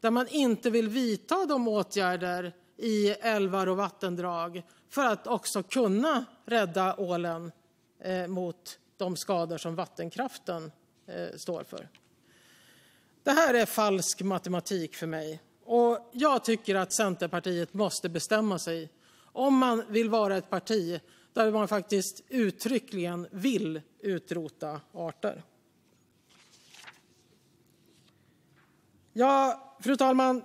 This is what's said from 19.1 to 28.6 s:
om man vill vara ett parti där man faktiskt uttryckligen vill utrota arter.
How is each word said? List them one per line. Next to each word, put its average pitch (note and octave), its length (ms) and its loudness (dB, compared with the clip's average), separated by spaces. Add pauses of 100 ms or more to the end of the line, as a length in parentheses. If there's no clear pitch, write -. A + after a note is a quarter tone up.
om C4+ 260 4
man B3 300 4
vill A3 220 2
vara G#3 260 2
ett F3 140 -6
parti F3+ 500 -2 (320)
där A3 180 4
man G#3+ 180 2
faktiskt G3 600 -2
uttryckligen G3 1040 -2
vill F3+ 500 -2 (200)
utrota D#3+ 800 -6 (120)
arter. E3+ 500 -6 (3750)